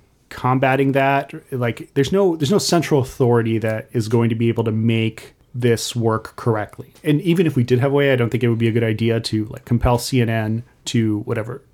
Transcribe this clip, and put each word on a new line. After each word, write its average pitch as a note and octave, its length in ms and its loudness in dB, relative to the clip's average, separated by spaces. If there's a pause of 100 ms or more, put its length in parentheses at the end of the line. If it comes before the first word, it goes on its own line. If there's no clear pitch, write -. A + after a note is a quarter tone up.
(300)
combating C3 640 0
that. C#3 380 2 (200)
Like, B2 420 -6
there's C#3 180 0
no, F#3+ 240 2
there's D#3 160 -2
no G#3 60 4
central D#3 440 2
authority A#2 580 0
that A2 340 -4
is A2 140 -2
going A#2 220 2
to A#2 60 -2
be A#2 140 0
able A2+ 140 0
to A2+ 80 0
make A2+ 640 -2 (180)
this A#2+ 420 0
work A2 400 -2
correctly. - 560 -4 (120)
And D3 180 0
even E3+ 240 2
if D3 100 -2
we B2 80 2
did B2 160 2
have C#3 120 2
a - 20 -2
way, C#3+ 180 4
I B2+ 40 4
don't A#2 160 0
think A#2 120 -2
it A#2+ 60 2
would A2+ 80 0
be A2+ 100 2
a A2+ 40 2
good A#2 120 0
idea A2+ 360 0
to, G#2+ 260 -4
like, - 200 -16
compel B2 340 2
C B2+ 220 0
N A2+ 80 0
N A2+ 340 -2 (220)
to A2 340 0
whatever, A2+ 420 -8 (120)